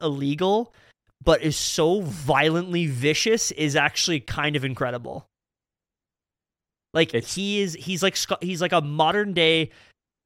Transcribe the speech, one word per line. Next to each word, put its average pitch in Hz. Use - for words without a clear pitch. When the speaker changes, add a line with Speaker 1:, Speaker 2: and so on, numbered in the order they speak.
Speaker 1:
illegal, 160
but 160
is 151
so 175
violently 160
vicious 147
is 151
actually 147
kind 151
of 131
incredible. 123
Like, 165
Speaker 2:
It's 113
Speaker 1:
he 202
is, 180
he's 175
like 190
Scott, -
he's 175
like 180
a 170
modern 160
day, 160